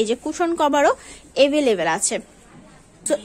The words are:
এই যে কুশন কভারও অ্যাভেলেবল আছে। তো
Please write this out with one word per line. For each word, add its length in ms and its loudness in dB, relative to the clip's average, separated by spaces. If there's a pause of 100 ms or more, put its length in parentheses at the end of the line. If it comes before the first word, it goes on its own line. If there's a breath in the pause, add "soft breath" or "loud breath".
এই 100 -2
যে 140 -2
কুশন 260 -2 (100)
কভারও 320 2 (420 loud breath)
অ্যাভেলেবল 520 2
আছে। 320 -2 (920)
তো 60 0 (100)